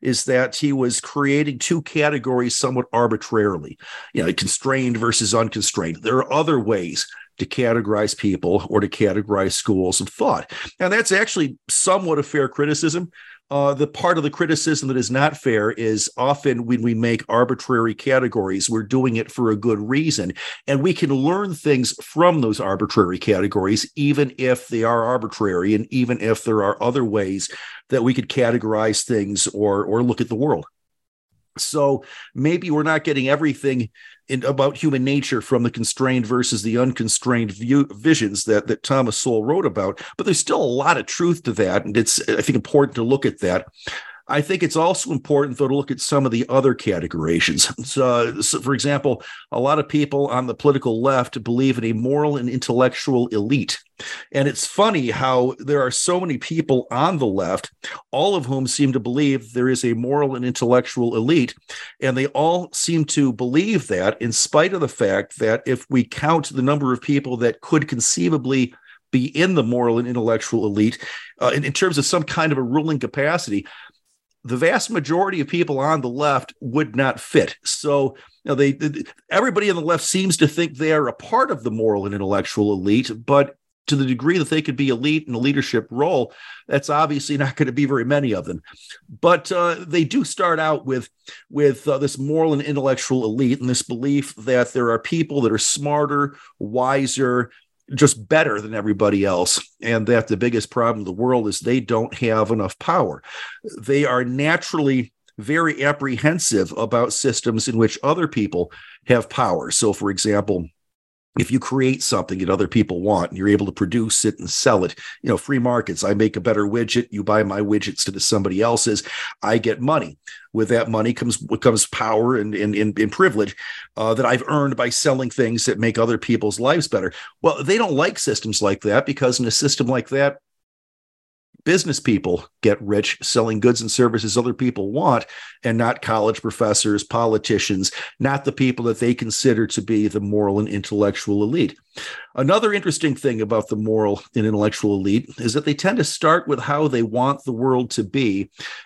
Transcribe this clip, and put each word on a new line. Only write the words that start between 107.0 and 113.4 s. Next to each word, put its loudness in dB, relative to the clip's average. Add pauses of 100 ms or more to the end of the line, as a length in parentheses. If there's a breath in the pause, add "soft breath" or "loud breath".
systems -2
in -2
which 4
other 2
people -2 (360 loud breath)
have 2
power. -2
So, 2
for -2
example, 0 (720)
if 0
you 2
create -2
something -2
that -2
other 2
people 0
want 0
and -12
you're 0